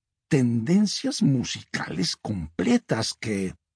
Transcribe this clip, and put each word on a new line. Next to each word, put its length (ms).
tendencias 920
musicales 960
completas 1000
que, 360